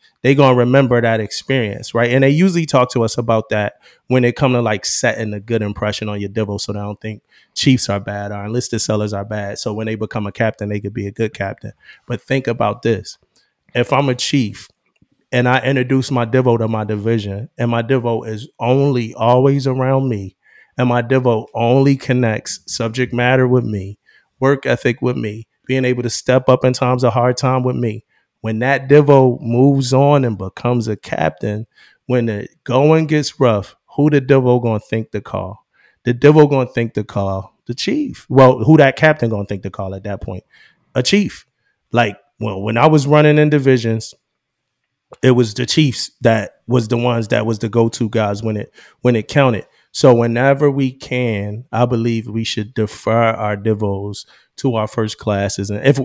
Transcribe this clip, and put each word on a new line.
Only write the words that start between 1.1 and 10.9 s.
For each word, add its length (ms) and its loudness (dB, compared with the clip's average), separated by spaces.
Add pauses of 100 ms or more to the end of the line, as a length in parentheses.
experience, 720 -6
right? 180 2
And 120 4
they 80 4
usually 340 2
talk 260 2
to 120 0
us 140 -4
about 320 -2
that 260 -4 (320)
when 180 2
it 100 0
come 180 0
to, 80 2
like, 240 -2
setting 480 -4
a 60 -8
good 220 -4
impression 480 -6
on 100 -6
your 100 -6
divo, 300 -4
so 140 -8
they 60 -6
don't 200 -10
think 220 -12 (340)
Chiefs 340 0
are 100 -2
bad 320 -10
or 120 -10
enlisted 380 -4
sellers 320 -4
are 120 -6
bad. 340 -10
So 140 -8
when 140 -8
they 80 -6
become 320 -8
a 40 -10
captain, 380 -4
they 120 -4
could 120 -10